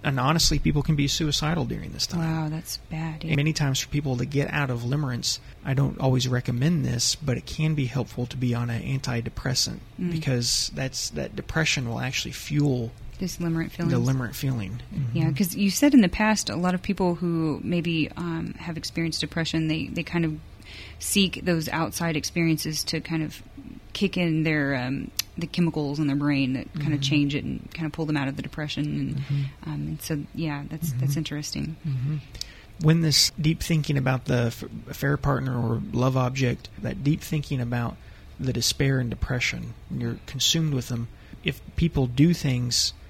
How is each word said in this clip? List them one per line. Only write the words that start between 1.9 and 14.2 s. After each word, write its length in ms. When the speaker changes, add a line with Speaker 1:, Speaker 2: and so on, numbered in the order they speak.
Speaker 1:
this 140
time. 120
Speaker 2:
Wow, 300
that's 280
bad, 340
yeah. 60
Speaker 1:
And 80
many 160
times 260
for 100
people 280
to 80
get 260
out 200
of 100
limerence, 560
I 120
don't 240
always 280
recommend 560
this, 320
but 220
it 80
can 300
be 100
helpful 400
to 100
be 200
on 160
an 100
antidepressant 960
Speaker 2:
Mm. 100
Speaker 1:
because 640
that's, 360
that 240
depression 520
will 120
actually 320
fuel 600
Speaker 2:
This 180
limerent 400
Speaker 1:
the 80
Speaker 2:
feelings. 240
Speaker 1:
limerent 240